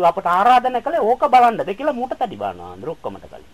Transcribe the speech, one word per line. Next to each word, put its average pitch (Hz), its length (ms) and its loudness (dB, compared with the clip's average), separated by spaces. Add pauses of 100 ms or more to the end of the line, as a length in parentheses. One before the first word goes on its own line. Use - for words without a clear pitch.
අපට 170 260 2
ආරාධනා 240 520 2
කළේ - 220 -2
ඕක 240 220 0
බලන්නද 233 460 4
කියලා 269 220 -4
මුට 247 220 -6
තඩි 196 220 -6
බානවා. 90 360 -8
අnder 98 180 -12
ඔක්කොමට 98 340 -12
කලින්. 69 300 -20